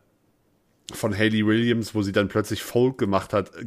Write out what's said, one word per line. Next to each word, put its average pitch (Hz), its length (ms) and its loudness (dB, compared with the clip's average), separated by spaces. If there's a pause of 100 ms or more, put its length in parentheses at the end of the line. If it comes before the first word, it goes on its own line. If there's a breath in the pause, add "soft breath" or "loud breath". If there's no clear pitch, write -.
(920)
von 107 240 -4
Hayley 107 300 2
Williams, 117 480 2
wo 107 80 0
sie 98 100 -2
dann 101 160 2
plötzlich 107 340 -2
Folk 127 360 0
gemacht 98 340 0
hat, 101 180 -2 (160)